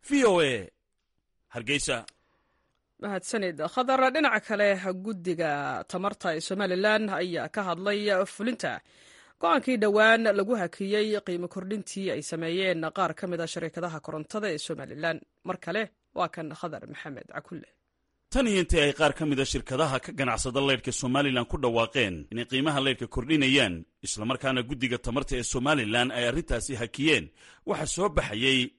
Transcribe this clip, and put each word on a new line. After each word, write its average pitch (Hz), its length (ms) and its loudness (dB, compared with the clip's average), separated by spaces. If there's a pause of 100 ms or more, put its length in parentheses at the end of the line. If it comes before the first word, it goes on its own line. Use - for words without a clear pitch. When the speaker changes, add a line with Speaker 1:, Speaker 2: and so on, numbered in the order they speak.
Speaker 1:
V 277 180 4
O 185 160 8
A, 135 140 4 (960)
Hargeysa. 127 440 -2 (1040)
Speaker 2:
Mahadsanid 190 580 -4
Khadar. 254 400 2 (120)
Dhinaca 254 280 2
kale, 208 280 2 (240)
guddiga 165 920 -4
tamarta 185 500 -4
ee 160 60 -4
Somaliland 202 720 0
ayaa 165 380 -4
ka 208 140 -4
hadlay 190 380 -2 (260)
fulinta 208 540 -4 (600)
go'aankii 285 380 4
dhowaan 214 440 6 (140)
lagu 202 200 0
hakiyey 208 640 -2
qiimo 175 280 -6
kordhintii 190 640 -6
ay 139 100 -4
sameeyeen 165 600 -2 (120)
qaar 175 200 0
ka - 120 -8
mid 175 140 -4
ah 165 60 -2
shirkadaha 165 540 -6
korontada 160 520 -6
ee 151 60 -4
Somaliland. 151 600 -4 (240)
Mar 180 140 -4
kale, 190 240 -4 (320)
waa 175 140 0
kan 160 260 -10
Khadar - 320 -10
Maxamed 143 480 -14
Cakulle. - 340 -12 (640)
Speaker 1:
Tan 254 140 4
iyo 196 160 4
intii 165 180 4
ay 143 120 4
qaar 147 220 4
ka 156 120 -2
mid 139 140 2
ah 135 40 2
shirkadaha 131 540 0
ka - 140 -8
ganacsada 127 480 -2
leydhka 131 320 0
Somaliland 131 560 0
ku - 100 -4
dhawaaqeen 117 560 2 (160)
inay 117 160 -6
qiimaha 139 340 0
leydhka 131 300 0
kordhinayaan, 131 640 2 (280)
isla - 220 -8
markaana 127 380 0
guddiga 120 360 -4
tamarta 131 380 -4
ee 123 60 -4
Somaliland 123 720 0
ay 120 160 0
arrintaasi 131 500 -2
hakiyeen, 120 460 2 (420)
waxaa 156 200 -2
soo 196 220 -2
baxayay 131 720 2